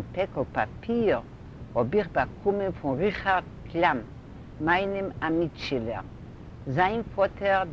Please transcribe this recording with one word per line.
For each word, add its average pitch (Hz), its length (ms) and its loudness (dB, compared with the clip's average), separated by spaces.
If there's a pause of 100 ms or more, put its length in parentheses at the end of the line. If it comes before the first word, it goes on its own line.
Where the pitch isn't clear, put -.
(120)
פעקל 180 300 0 (100)
פאפיר 190 680 2 (560)
האב 120 200 2
איך 202 180 4
באקומען 196 580 0
פון 135 260 0
ריכארד 185 460 2 (280)
קלאם, 165 260 4 (640)
מיינעם 196 440 2 (180)
עמיטשילער. 139 800 0 (640)
זיין 185 340 2 (140)
פאטער 190 580 4